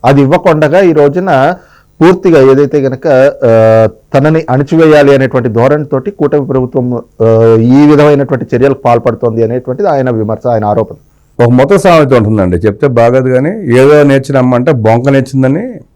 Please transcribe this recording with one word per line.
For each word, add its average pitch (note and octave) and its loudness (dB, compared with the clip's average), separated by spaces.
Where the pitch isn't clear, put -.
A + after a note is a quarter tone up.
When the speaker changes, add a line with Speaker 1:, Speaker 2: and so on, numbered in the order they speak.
Speaker 1:
అది C#3 2
ఇవ్వకుండగా D#3 0
ఈ F3+ 2
రోజున D3 0
పూర్తిగా D#3+ 2
ఏదైతే C#3+ 0
గనక, C3 -6
ఆ, A2 2
తనని D#3 0
అణచివేయాలి C#3+ 2
అనేటువంటి C3 -2
ధోరణితోటి C#3 -4
కూటమి C#3+ -4
ప్రభుత్వం, B2+ -6
ఆ, A2+ 0
ఈ C3 2
విధమైనటువంటి C#3+ 0
చర్యలకు C3 -2
పాల్పడుతోంది A#2 -2
అనేటువంటిది B2 -4
ఆయన C3+ -2
విమర్శ, A2 -6
ఆయన A2 -2
ఆరోపణ. G#2+ -4
Speaker 2:
ఒక A#2+ 2
మొత్తం C#3+ 2
సామెత E3 2
ఉంటుందండి, G#2 0
చెప్తే G#2 -2
బాగోదు B2 0
కానీ, C3 -2
"ఏదో D3 4
నేర్చినమ్మంటే C3 0
బొంక A#2 0
నేర్చిందని." C#3 -2